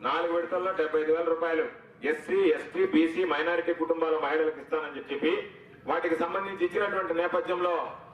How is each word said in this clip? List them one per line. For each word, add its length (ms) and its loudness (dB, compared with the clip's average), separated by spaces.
నాలుగు 320 0
విడతల్లో 380 0
డెబ్బై 300 0
ఐదు 100 2
వేల 120 2
రూపాయలు 420 0
ఎస్సీ, 320 -2
ఎస్టీ, 500 2
బీసీ, 400 2
మైనారిటీ 480 0
కుటుంబాల 500 0
మహిళలకు 360 0
ఇస్తానని 380 -4
చెప్పి 540 -2
వాటికి 280 0
సంబంధించి 500 -2
ఇచ్చినటువంటి 480 0
నేపథ్యంలో 760 0